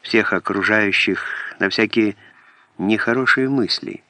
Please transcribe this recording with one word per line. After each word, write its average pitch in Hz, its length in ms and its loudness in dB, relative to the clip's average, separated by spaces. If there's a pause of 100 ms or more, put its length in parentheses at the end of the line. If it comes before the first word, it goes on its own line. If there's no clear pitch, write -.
всех - 300 0
окружающих 101 920 0 (340)
на 95 100 0
всякие 107 460 2 (640)
нехорошие 117 720 2
мысли. 120 600 -2